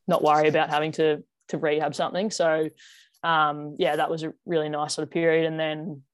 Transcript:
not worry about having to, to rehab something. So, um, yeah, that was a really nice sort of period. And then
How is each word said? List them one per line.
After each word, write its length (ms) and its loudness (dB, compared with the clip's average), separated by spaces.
not 140 2
worry 260 4
about 220 2
having 220 0
to, 300 0
to 100 -6
rehab 360 0
something. 360 -2
So, 400 0
um, 560 0
yeah, 180 2
that 140 0
was 140 -4
a 80 -6
really 240 -2
nice 240 -4
sort 120 -4
of 60 -14
period. 340 2
And 140 -4
then 420 -6